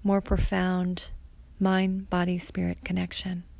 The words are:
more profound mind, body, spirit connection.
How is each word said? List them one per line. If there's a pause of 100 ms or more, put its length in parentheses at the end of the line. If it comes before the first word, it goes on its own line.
more
profound (480)
mind,
body,
spirit
connection. (160)